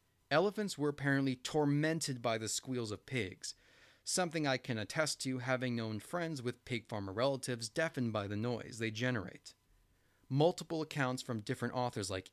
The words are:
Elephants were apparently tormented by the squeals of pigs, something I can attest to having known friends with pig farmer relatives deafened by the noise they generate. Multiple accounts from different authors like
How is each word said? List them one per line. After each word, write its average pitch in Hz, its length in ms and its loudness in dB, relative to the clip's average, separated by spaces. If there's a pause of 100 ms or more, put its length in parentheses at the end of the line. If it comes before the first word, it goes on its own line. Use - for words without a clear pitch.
(320)
Elephants 196 460 2
were 147 120 2
apparently 139 460 2
tormented 147 840 2
by 117 160 2
the 110 100 -4
squeals 120 440 -4
of - 160 -8
pigs, 107 480 -4 (480)
something 165 420 0
I 131 120 4
can 120 200 -4
attest 139 440 0
to 131 180 -2
having 123 360 0
known 110 240 -2
friends 165 440 -4
with - 220 -4
pig 123 220 -4
farmer 101 240 -4
relatives 123 560 0
deafened 143 460 0
by 101 140 0
the 104 80 -2
noise 117 420 -2
they 113 140 0
generate. 113 640 -2 (720)
Multiple 160 540 4
accounts 131 400 0
from 117 160 -4
different 120 340 -2
authors 110 380 -2
like 95 220 -4